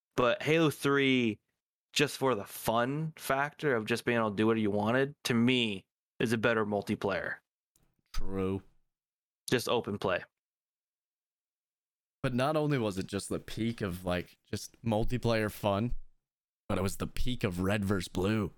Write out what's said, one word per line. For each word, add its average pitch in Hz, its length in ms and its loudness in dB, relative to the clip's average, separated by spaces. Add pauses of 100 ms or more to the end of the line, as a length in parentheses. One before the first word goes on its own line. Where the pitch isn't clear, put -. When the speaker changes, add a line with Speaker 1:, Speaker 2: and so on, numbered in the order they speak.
(160)
Speaker 1:
But 123 260 2
Halo 160 280 2
three, 131 680 2 (540)
just - 260 0
for 131 180 2
the 98 100 -6
fun 135 720 -2
factor 139 580 -2
of 107 100 0
just 113 200 -2
being 120 140 2
able 110 100 2
to 98 80 -4
do 110 100 4
what 113 100 4
you 104 140 2
wanted, 120 440 2 (100)
to 127 80 0
me, 117 500 2 (360)
is 120 120 2
a 117 60 2
better 113 280 2
multiplayer. 98 720 -2 (760)
Speaker 2:
True. 95 480 0 (880)
Speaker 1:
Just 120 180 0
open 110 300 -2
play. 92 260 -2 (2000)
Speaker 2:
But 127 120 -4
not 139 240 0
only 147 200 2
was 104 200 0
it 92 100 -4
just 98 220 -6
the 90 100 -4
peak 117 400 -6
of, 92 260 -6
like, 90 300 -4 (160)
just - 240 -10 (100)
multiplayer 110 640 0
fun, 104 440 0 (720)
but 98 100 0
it 92 40 0
was 95 160 -2
the 85 100 -6
peak - 380 0
of 90 160 -2
Red 98 240 0
versus 95 240 0
Blue. 101 480 0